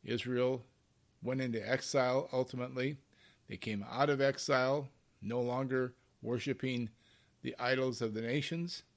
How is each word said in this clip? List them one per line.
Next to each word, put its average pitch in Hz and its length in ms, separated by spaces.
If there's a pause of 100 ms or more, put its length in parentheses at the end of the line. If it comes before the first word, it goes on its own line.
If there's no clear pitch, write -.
Israel 123 600 (560)
went 131 180
into 113 260
exile 131 640
ultimately. 127 680 (500)
They 98 80
came 101 340
out 139 200
of 135 100
exile, 135 680 (320)
no 113 180
longer 127 540 (260)
worshiping 123 680 (500)
the 127 180
idols 127 440
of 110 100
the 110 80
nations. 147 640 (140)